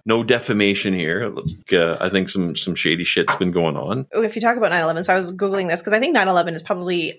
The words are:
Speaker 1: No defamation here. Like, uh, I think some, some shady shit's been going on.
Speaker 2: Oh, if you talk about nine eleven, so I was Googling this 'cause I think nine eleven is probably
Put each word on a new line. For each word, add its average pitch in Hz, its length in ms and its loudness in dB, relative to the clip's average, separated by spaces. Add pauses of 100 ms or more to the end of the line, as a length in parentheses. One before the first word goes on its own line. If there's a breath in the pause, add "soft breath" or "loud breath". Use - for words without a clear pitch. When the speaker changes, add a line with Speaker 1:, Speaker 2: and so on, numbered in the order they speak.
Speaker 1:
No 113 180 2
defamation 104 720 2
here. 92 360 -2
Like, - 440 -6
uh, 85 260 4
I 90 100 0
think 92 200 0
some, 87 260 -2
some 90 200 -4
shady 85 280 0
shit's - 340 0
been 92 140 0
going 82 260 0
on. 101 360 -4
Speaker 2:
Oh, - 80 0
if 214 140 -2
you 226 80 -4
talk 233 140 2
about 220 120 2
nine 170 140 0
eleven, 165 200 -2
so 190 100 2
I - 20 4
was 180 160 -2
Googling 190 380 -2
this 170 120 -2
'cause 202 120 -2
I 214 60 4
think 302 140 0
nine 202 140 4
eleven 175 260 2
is 160 80 -8
probably 180 580 -2